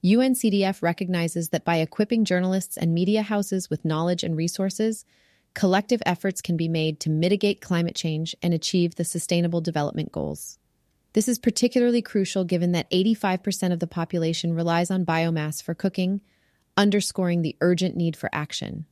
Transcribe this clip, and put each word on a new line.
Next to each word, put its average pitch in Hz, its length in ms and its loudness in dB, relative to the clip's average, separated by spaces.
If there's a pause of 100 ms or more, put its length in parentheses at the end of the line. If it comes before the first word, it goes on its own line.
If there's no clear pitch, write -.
U 202 180 6
N 262 140 4
C 233 160 2
D 196 140 2
F 190 180 -2
recognizes 170 680 -2
that 160 140 -2
by 170 120 2
equipping 208 480 0
journalists 185 520 0
and 165 160 0
media 190 300 2
houses 202 480 -4
with 151 140 -6
knowledge 165 400 0
and 165 120 -2
resources, 190 680 -2 (500)
collective 202 500 2
efforts 190 380 -2
can 175 140 -2
be 165 120 -2
made 160 300 0
to - 100 -4
mitigate 185 520 2
climate 170 340 0
change 160 480 -4
and 175 100 2
achieve 170 440 0
the 170 80 -2
Sustainable 170 560 0
Development 156 500 -2
Goals. 151 480 -8 (540)
This 208 160 2
is 240 100 -2
particularly 240 640 2
crucial 196 420 -2
given 175 280 0
that 170 180 -2
eighty-five 190 500 2
percent 185 320 -2
of 170 60 -2
the 170 80 -2
population 165 640 -2
relies 170 380 0
on 185 160 0
biomass 165 560 0
for - 100 -6
cooking, 190 480 -2 (560)
underscoring 190 680 2
the 160 180 -4
urgent 180 360 2
need 165 200 -2
for - 160 -8
action. - 600 -8